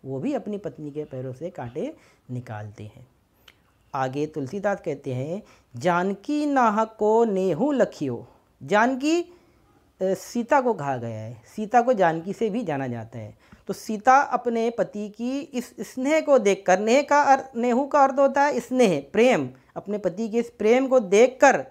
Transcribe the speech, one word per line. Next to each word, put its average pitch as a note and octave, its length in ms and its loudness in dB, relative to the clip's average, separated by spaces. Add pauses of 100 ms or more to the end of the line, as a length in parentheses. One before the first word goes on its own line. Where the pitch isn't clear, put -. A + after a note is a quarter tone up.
वो C3+ 140 -8
भी B3 140 -4
अपनी G#3 240 -8
पत्नी D3+ 340 -12
के D3+ 120 -10
पैरों C3 300 -10
से D#3+ 160 -12
कांटे D3+ 460 -10 (360)
निकालते G#2+ 520 -12
हैं। B2 240 -20 (880)
आगे C3+ 300 -4
तुलसीदास F#3 600 -6
कहते C#3 280 -6
हैं, D#3 300 -6 (320)
"जानकी F#3+ 720 -2
नाह A#3 400 2
को A3 400 2
नेहू F#3+ 460 0
लखियो", D3+ 560 -2 (360)
जानकी, B3+ 580 0
अ, - 120 -14 (680)
सीता A#3 580 -2
को B3 120 0
कहा C#3 240 -6
गया A#2 220 -8
है, A2+ 220 -14 (140)
सीता A3 260 2
को B3 120 2
जानकी E3+ 400 0
से A3+ 160 -2
भी A3+ 140 -4
जाना C#3 240 -4
जाता A#2 320 -10
है। G#2+ 180 -16 (300)
तो G3 60 -6
सीता A3 420 2
अपने A#3 540 0
पति G#3 400 -4
की B3 300 -6
इस - 400 -10
स्नेह C#4 420 -2
को C#4+ 180 4
देखकर, F#3+ 400 2
नेह A3+ 220 2
का C#4+ 200 2
अर्थ, C#4 340 2
नेहू A#3+ 300 0
का C#4 180 4
अर्थ C4 160 2
होता C#4 240 2
है C#4 160 0
स्नेह, A3 540 2
प्रेम, G3 360 2 (260)
अपने G3+ 220 -8
पति G3 320 -4
के A3 80 -2
इस A#3 120 -2
प्रेम B3+ 380 2
को B3+ 120 4
देखकर A3 720 4